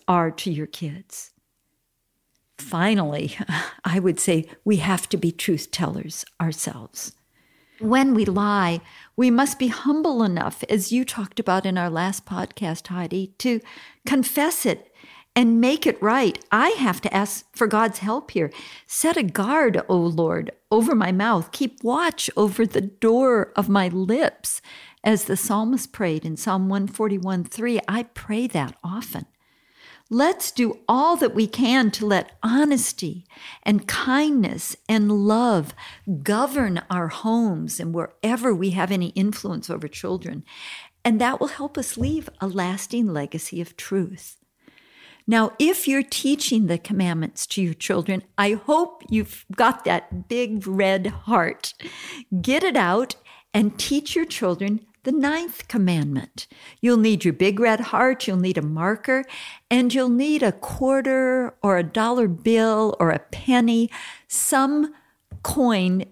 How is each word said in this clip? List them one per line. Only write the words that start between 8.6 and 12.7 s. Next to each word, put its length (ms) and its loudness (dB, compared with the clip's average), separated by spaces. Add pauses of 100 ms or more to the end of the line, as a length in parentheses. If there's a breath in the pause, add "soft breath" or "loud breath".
we 160 4
must 260 2
be 80 0
humble 560 0
enough, 460 -2
as 240 -2
you 120 2
talked 360 -8
about 260 0
in 100 0
our 140 -2
last 340 -4
podcast, 600 -8